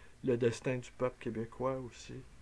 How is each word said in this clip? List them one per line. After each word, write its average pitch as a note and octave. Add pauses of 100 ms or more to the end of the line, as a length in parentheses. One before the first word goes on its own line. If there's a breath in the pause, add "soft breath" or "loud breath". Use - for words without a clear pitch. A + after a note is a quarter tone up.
(240 soft breath)
Le C3
destin B2
du B2
peuple B2+
québécois B2
aussi. B2 (280)